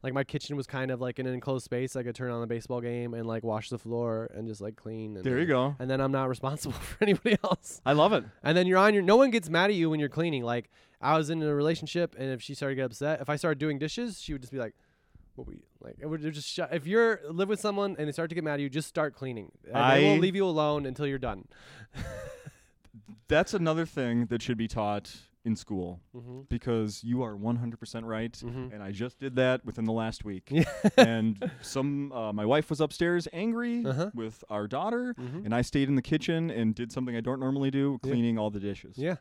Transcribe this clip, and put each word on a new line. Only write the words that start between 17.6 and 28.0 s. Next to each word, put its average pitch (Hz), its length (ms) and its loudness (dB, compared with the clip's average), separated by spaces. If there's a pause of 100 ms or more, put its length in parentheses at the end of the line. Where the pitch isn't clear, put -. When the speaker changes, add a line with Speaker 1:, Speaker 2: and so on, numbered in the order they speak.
Speaker 1:
and 151 80 -2
they 147 40 -4
start 165 180 -4
to 165 60 -8
get 170 80 -4
mad 151 120 -2
at 143 60 -2
you, 143 80 -2
just 147 180 -4
start 156 260 -2
cleaning. 117 380 -10 (200)
And 120 40 -4
they 131 340 6
will 151 60 8
Speaker 2:
I - 20 6
Speaker 1:
leave 180 180 2
you 196 100 2
alone 151 420 0
until 131 180 -6
you're 139 140 -2
done. 107 280 -6 (460)
<laughs> - 1300 -14
Speaker 2:
That's 156 260 4
another 165 320 2
thing 120 460 0
that 117 100 -2
should 123 160 -2
be 113 100 -2
taught 104 480 -4 (280)
in 113 120 0
school 90 440 -6 (160)
Speaker 1:
Mm-hmm. 123 340 -16
Speaker 2:
because 113 540 -2
you 123 200 0
are 110 120 -6
one 110 200 -2
hundred 117 240 -4
percent 113 260 -10